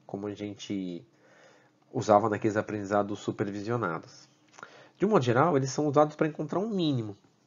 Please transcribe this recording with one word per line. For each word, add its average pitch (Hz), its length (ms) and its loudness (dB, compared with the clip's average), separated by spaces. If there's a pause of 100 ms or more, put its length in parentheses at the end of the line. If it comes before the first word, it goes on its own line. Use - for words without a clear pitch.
como 101 220 -10
a 101 80 -6
gente 98 720 -8 (840)
usava 104 360 4
naqueles 104 280 0
aprendizados 101 640 -2
supervisionados. 101 1080 -6 (680)
De 185 100 0
um 214 40 2
modo 170 140 4
geral, 139 320 4
eles 135 140 0
são 151 160 -2
usados 151 300 4
para 156 100 2
encontrar 156 320 -4
um 214 100 -2
mínimo, 143 480 -2 (300)